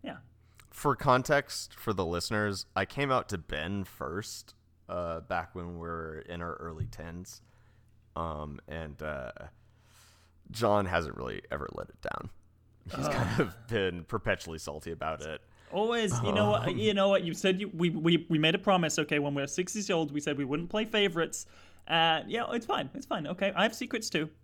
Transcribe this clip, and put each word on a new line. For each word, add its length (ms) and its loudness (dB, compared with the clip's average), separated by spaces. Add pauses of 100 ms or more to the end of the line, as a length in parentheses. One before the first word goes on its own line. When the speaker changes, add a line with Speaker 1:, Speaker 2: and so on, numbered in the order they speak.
Speaker 1:
Yeah. 140 -10 (540)
Speaker 2:
For 240 0
context, 800 2
for 180 -2
the 140 2
listeners, 600 0 (100)
I 80 2
came 260 -2
out 200 2
to 80 -2
Ben 460 -4
first, 680 -8 (340)
uh, 320 -4
back 340 -4
when 180 -8
we 60 -10
were 500 -8
in 120 -8
our 140 -6
early 320 -8
tens. 560 -12 (720)
Um, 540 -6
and, 340 -8
uh, 300 -6 (1200)
John 360 4
hasn't 300 0
really 340 -6
ever 220 -4
let 160 -10
it 140 -20
down. 280 -6 (680)
He's 100 -2
Speaker 1:
Ugh. 60 0
Speaker 2:
kind 280 2
of 280 -2
been 360 0
perpetually 540 -2
salty 320 -8
about 320 -4
it. 180 -8 (320)
Speaker 1:
Always, 400 0 (100)
you 100 2
know 180 4
what, 180 2
Speaker 2:
Um, 80 0
Speaker 1:
you 160 4
know 160 4
what, 160 4
you 80 -2
said 280 2
you, 120 -4
we, 160 2
we, 400 4
we 100 4
made 160 6
a 40 2
promise, 400 4
okay, 200 2
when 160 2
we 60 0
were 60 0
six 280 -2
years 160 -4
old, 220 2
we 80 -2
said 160 0
we 80 0
wouldn't 240 -2
play 160 0
favorites. 640 2 (420)
Uh, 400 4
yeah, 240 -2
it's 140 -2
fine, 280 -2
it's 120 -10
fine, 200 -4
okay? 300 0
I 60 4
have 120 2
secrets 360 -4
too. 180 0 (160)